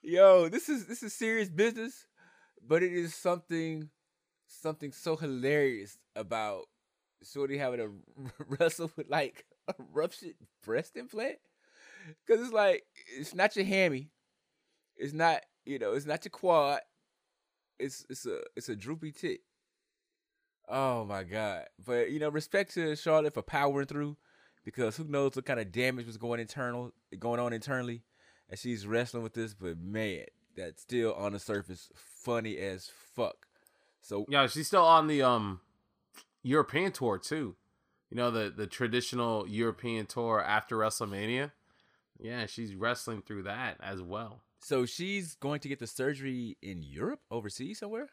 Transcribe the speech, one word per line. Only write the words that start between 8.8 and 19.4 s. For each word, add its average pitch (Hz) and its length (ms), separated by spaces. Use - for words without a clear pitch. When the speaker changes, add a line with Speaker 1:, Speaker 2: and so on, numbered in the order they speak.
Speaker 1:
with, 156 140
like, - 340
a - 80
ruptured 170 440
breast - 320
implant. 247 400
'Cause 226 140
it's 240 120
like, 202 320
it's 151 160
not 196 220
your 190 100
hammy. 175 420
It's 143 160
not, 160 300
you 135 120
know, 107 140
it's 143 140
not 147 180
your 196 60
quad. 151 500
It's, - 300
it's - 160
a, 98 140
it's 120 140
a 107 60
droopy 151 360
tit. - 280